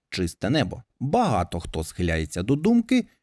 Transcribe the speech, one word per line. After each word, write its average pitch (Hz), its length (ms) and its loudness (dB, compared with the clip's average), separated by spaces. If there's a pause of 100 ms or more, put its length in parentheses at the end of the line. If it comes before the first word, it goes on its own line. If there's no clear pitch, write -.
"Чисте - 400 -2
небо". 120 340 0 (160)
Багато 135 600 0
хто 82 240 -6
схиляється 82 600 -2
до 123 120 0
думки, 226 520 2 (160)